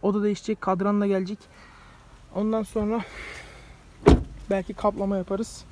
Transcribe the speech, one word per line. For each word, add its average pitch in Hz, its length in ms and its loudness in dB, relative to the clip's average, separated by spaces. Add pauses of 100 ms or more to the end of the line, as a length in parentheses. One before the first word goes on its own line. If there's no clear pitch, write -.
O 196 120 2
da 208 80 2
değişecek. 208 380 -2
Kadran 196 400 2
da 202 60 2
gelecek. 196 320 -2 (960)
Ondan 220 280 0
sonra 214 420 -2 (1500)
belki 190 240 -2
kaplama 196 420 0
yaparız. 196 560 -6